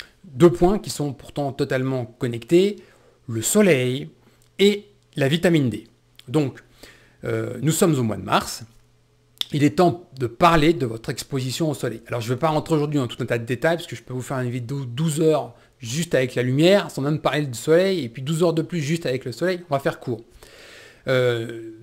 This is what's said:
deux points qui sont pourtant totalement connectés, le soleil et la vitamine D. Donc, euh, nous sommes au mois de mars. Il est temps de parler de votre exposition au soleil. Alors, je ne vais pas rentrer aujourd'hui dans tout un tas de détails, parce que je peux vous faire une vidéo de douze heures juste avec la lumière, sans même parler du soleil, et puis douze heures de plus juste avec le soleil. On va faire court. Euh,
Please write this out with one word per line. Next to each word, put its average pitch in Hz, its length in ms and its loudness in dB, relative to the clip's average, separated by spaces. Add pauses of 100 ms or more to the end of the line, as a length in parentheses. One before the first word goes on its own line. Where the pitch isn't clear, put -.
(240)
deux 151 260 6
points 180 280 2
qui 202 120 -8
sont 147 220 -6
pourtant 139 400 -8
totalement 131 540 -2
connectés, 170 720 0 (520)
le 113 140 -4
soleil 147 680 2 (480)
et 202 280 4 (280)
la 139 140 0
vitamine 160 420 2
D. - 160 -8 (400)
Donc, 135 320 -2 (680)
euh, 113 380 -4
nous 147 80 2
sommes 156 260 2
au 127 60 0
mois 107 140 -2
de 95 80 -10
mars. 127 400 -2 (880)
Il 143 100 0
est 147 160 2
temps 175 300 2 (100)
de 127 80 -4
parler 165 460 4
de 143 120 -4
votre 113 260 -6
exposition 131 600 -4
au 139 40 -4
soleil. 117 340 -8
Alors, 120 120 -4
je 110 80 -6
ne 127 60 -2
vais 123 60 -2
pas 160 80 2
rentrer 151 260 0
aujourd'hui 147 240 0
dans 127 80 0
tout - 140 -10
un 127 60 -4
tas 120 120 0
de 117 60 -8
détails, 131 320 0
parce 160 100 -12
que - 80 -12
je - 80 -14
peux - 100 -14
vous 127 100 -8
faire 131 180 -6
une 123 100 -2
vidéo 127 300 -6
de 139 40 -8
douze 143 360 -2
heures 147 340 2 (240)
juste 139 380 -4
avec 131 180 0
la 123 80 0
lumière, 160 480 4
sans 139 120 -6
même 156 180 -2
parler 147 260 0
du 123 100 -8
soleil, 175 480 2
et - 40 -8
puis - 140 -12
douze 156 200 -2
heures 170 100 4
de 165 100 0
plus 165 180 -6
juste 151 260 -2
avec 131 180 -4
le 127 60 -8
soleil. 175 300 -4 (100)
On 143 40 0
va 139 60 0
faire - 200 -4
court. 117 220 -6 (840)
Euh, 117 760 -2